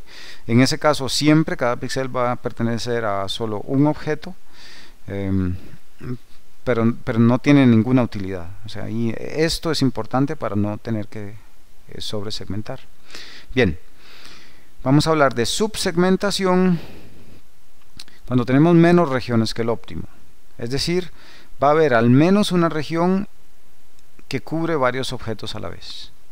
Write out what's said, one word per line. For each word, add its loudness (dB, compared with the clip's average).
En 6
ese 4
caso, 2
siempre 4
cada 0
píxel -2
va 2
a -2
pertenecer -2
a 0
solo -4
un 2
objeto, -2
em, 0
pero, 2
pero -2
no 6
tiene 6
ninguna 6
utilidad. -4
O -6
sea, -4
y -2
esto -2
es 0
importante 2
para -4
no 0
tener -4
que, -8
eh, -6
sobresegmentar. -4
Bien, 4
vamos 6
a 2
hablar 4
de 0
subsegmentación 2
cuando 2
tenemos 6
menos 8
regiones 0
que -2
el 0
óptimo. -2
Es -6
decir, 0
va 6
a 6
haber 4
al 6
menos 6
una 4
región 0
que -4
cubre -2
varios 0
objetos -4
a -6
la -6
vez. -8